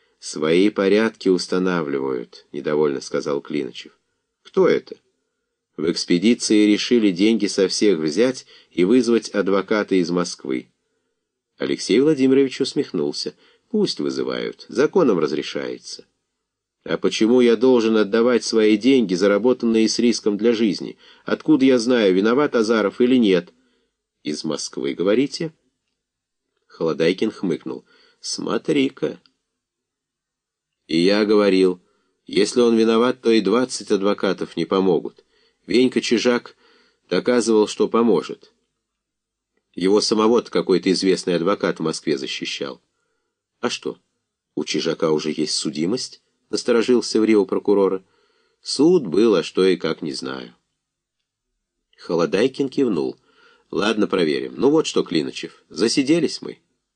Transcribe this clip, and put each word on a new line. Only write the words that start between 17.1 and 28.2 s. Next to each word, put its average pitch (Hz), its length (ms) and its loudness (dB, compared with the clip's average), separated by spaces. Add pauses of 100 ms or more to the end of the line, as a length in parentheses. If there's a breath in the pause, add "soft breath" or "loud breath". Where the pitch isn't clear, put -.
я 117 160 4
должен 113 400 2
отдавать 113 480 2
свои 107 340 2
деньги, 117 360 2
заработанные 110 720 2
с - 100 -2
риском 110 400 0
для 117 160 2
жизни? 101 420 -2 (300 soft breath)
Откуда 135 400 2
я 131 120 4
знаю, 113 360 2
виноват 120 420 2
Азаров 107 460 0
или 123 140 4
нет?» 95 360 2 (720)
«Из 73 220 -8
Москвы, 69 500 -6
говорите?» 123 580 -2 (1120)
Холодайкин 85 640 -2
хмыкнул. 67 540 -8 (360 soft breath)